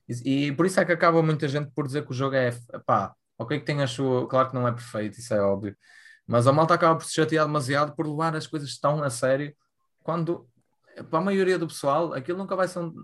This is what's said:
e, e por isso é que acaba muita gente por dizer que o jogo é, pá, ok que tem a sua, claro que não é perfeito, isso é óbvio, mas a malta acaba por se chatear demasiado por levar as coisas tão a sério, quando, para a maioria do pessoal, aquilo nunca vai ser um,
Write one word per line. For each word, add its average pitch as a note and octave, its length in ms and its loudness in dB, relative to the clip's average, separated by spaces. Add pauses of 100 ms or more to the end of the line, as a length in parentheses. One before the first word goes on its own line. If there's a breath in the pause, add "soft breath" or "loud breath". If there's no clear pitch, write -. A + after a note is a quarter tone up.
e, C3+ 380 -2
e D3 60 -2
por E3 120 2
isso F#3+ 160 2
é F3+ 40 4
que F3 60 2
acaba E3 320 4
muita D#3 240 0
gente C#3+ 260 -4
por D3 140 -4
dizer C#3 180 -4
que - 60 -10
o C3+ 40 -6
jogo C3+ 200 -2
é, B2+ 160 2 (340)
pá, G#2 300 0 (240)
ok C#3 220 -4
que - 60 -10
tem C#3+ 160 -2
a C3+ 40 2
sua, B2+ 400 0
claro C3 220 2
que - 60 -8
não B2 120 0
é A#2+ 60 2
perfeito, G#2+ 460 -8
isso - 160 -10
é G#2 60 2
óbvio, G2+ 360 0 (500 loud breath)
mas A#2+ 200 2
a C#3 60 8
malta D#3+ 220 4
acaba E3 220 4
por E3 80 -8
se - 100 -10
chatear D#3 320 2
demasiado C#3+ 480 0
por D3+ 140 -4
levar D#3 260 -2
as D#3 120 -6
coisas C#3+ 320 -8
tão D3 260 0
a C3+ 60 -2
sério, C3+ 440 0 (480)
quando, E3 460 -4 (640)
para E3 80 0
a F3+ 40 2
maioria F#3+ 360 2
do E3 100 -4
pessoal, D3+ 440 0
aquilo C#3 260 -6
nunca G3 180 -4
vai F#3 100 2
ser F3+ 140 -8
um, E3+ 120 -6 (120)